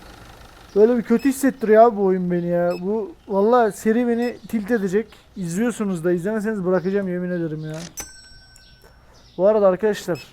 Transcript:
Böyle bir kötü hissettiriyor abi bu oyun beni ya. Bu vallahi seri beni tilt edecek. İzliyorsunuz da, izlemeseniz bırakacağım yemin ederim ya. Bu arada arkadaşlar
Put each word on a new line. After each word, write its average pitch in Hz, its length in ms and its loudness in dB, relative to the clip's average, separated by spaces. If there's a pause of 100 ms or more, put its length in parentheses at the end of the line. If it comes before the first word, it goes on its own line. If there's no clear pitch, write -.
(760)
Böyle 226 220 6
bir 233 60 0
kötü 233 260 2
hissettiriyor 220 540 4
abi 233 140 4
bu 202 60 0
oyun 185 280 0
beni 175 160 -2
ya. 175 340 0
Bu 196 300 -4 (160)
vallahi 220 440 2
seri 226 360 0
beni 233 300 -2 (100)
tilt 220 240 -4
edecek. 208 360 -2 (280)
İzliyorsunuz 190 680 -4
da, 175 80 0
izlemeseniz 202 540 -4
bırakacağım 185 420 -2
yemin 180 220 -6
ederim 160 360 -6
ya. 156 140 -10 (1600)
Bu 180 100 2
arada 208 200 4
arkadaşlar 185 640 -2